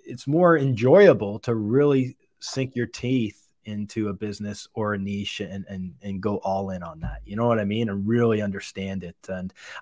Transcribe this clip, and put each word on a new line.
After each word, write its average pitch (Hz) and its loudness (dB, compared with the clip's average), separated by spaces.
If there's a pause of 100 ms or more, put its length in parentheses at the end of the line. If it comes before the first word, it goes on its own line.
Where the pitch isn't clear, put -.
it's 123 -14
more 165 6
enjoyable 127 6
to 120 -2
really 131 2 (220)
sink - -6
your 120 -2
teeth 123 -4 (140)
into 104 -6
a 101 -4
business 104 -10
or 104 -2
a - -2
niche 101 -6
and, 98 -10
and, 92 -10
and 98 -6
go 104 -2
all 95 -4
in 92 -8
on 80 -14
that. - -8
You - -12
know 117 0
what 113 2
I 104 -2
mean? 110 -2
And 101 -4
really 113 2
understand 95 -8
it. 87 -14 (100)
And 92 -8 (280)